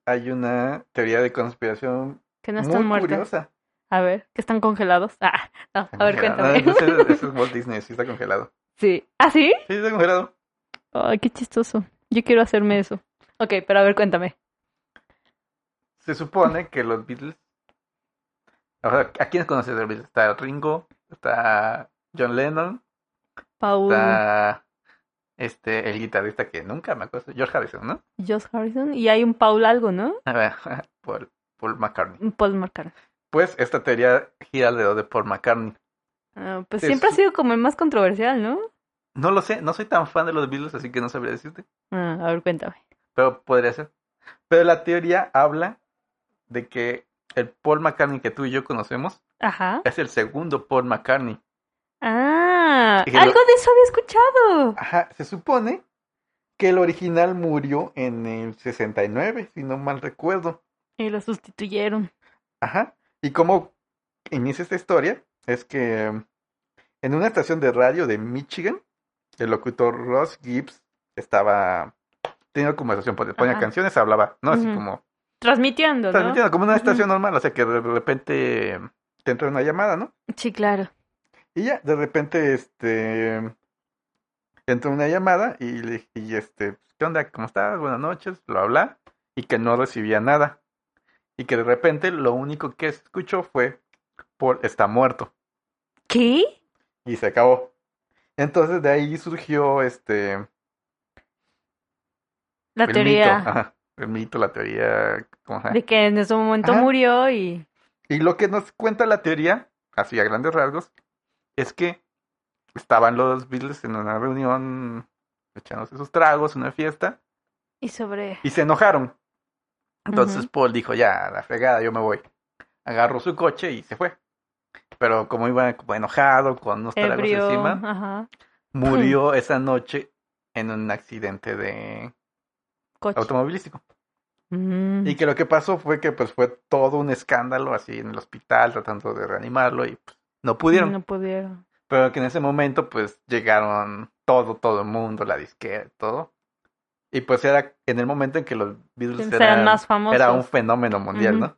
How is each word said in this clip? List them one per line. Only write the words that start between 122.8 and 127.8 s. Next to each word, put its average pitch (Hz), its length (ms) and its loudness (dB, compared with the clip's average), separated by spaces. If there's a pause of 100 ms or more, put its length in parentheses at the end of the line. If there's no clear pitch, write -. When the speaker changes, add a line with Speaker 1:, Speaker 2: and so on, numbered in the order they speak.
Speaker 1:
Agarró 120 360 0
su 170 160 -6
coche 170 360 -2
y 110 100 -12
se - 140 -14
fue. 175 200 -6 (840)
Pero 113 300 2
como 117 200 -2
iba 123 280 2
como - 180 -8
enojado, 131 640 2
con 107 240 -6
unos 113 140 -10
tragos 208 240 -2
Speaker 2:
Ebrio, 208 320 0
Speaker 1:
encima, 202 220 0 (180)